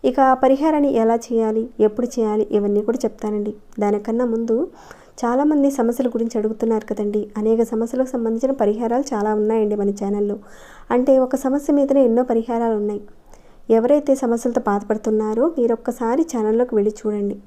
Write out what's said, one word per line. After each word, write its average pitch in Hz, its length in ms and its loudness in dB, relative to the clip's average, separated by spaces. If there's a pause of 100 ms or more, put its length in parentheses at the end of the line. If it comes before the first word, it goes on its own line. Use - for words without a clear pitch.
ఇక 254 100 -2 (220)
పరిహారాన్ని 285 480 2 (140)
ఎలా 226 120 2 (100)
చేయాలి, 220 360 0 (240)
ఎప్పుడు 226 280 0
చేయాలి, 214 300 0 (140)
ఇవన్నీ 208 300 2
కూడా 240 180 -2
చెప్తానండి. 214 460 -4 (300)
దానికన్నా 208 520 0
ముందు 226 220 0 (680)
చాలామంది 277 560 2
సమస్యల 247 360 0
గురించి 226 260 -2
అడుగుతున్నారు 220 520 -2
కదండి. 208 300 -2 (180)
అనేక 226 220 2 (100)
సమస్యలకు 240 420 -2
సంబంధించిన 226 380 -2 (100)
పరిహారాలు 233 500 0
చాలా 214 280 -2
ఉన్నాయండి 214 420 0
మన 202 200 0
ఛానల్లో. 202 360 -2 (580)
అంటే 262 180 4 (120)
ఒక 262 100 -4 (100)
సమస్య 285 340 0
మీదనే 277 300 4
ఎన్నో 233 220 2
పరిహారాలు 226 500 0
ఉన్నాయి. 208 200 -4 (760)
ఎవరైతే 285 340 2 (120)
సమస్యలతో 240 380 0 (100)
బాధపడుతున్నారో 214 760 0 (120)
మీరు 233 200 2
ఒక్కసారి 247 460 -2 (100)
ఛానల్లోకి 226 460 0
వెళ్ళి 208 220 0
చూడండి. 202 340 -4 (120)